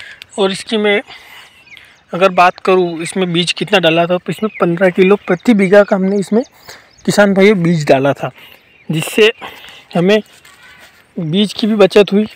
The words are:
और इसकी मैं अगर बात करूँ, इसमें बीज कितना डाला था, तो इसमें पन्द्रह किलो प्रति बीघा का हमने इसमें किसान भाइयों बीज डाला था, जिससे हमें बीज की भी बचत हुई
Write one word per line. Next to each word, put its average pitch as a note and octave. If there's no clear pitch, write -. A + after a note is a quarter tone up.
और G3
इसकी -
मैं G#3
अगर F#3
बात F3+
करूँ, F3
इसमें F3+
बीज E3+
कितना G3
डाला E3+
था, F3+
तो -
इसमें G#3+
पन्द्रह F3+
किलो F#3+
प्रति -
बीघा G3+
का G3+
हमने F#3+
इसमें G#3
किसान G3+
भाइयों G3
बीज E3
डाला C#3
था, C3+
जिससे F#3
हमें F#3
बीज F#3
की -
भी A3
बचत G3+
हुई G#3